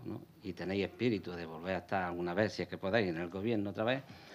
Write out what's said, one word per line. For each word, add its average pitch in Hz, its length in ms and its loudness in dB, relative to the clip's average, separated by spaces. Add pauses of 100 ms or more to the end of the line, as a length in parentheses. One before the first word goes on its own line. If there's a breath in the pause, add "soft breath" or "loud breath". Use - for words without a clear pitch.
¿no? - 160 -6 (220)
y 92 100 -4
tenéis 95 320 0
espíritu 98 460 0
de 85 160 -6
volver 82 260 -2
a 90 60 0
estar 95 240 0
alguna 87 320 0
vez, 104 180 4
si - 80 -2
es 85 60 -2
que 92 100 -6
podéis, 98 320 4
en 80 80 0
el 87 120 -2
gobierno 101 420 0
otra 110 120 0
vez, 131 200 2 (300 loud breath)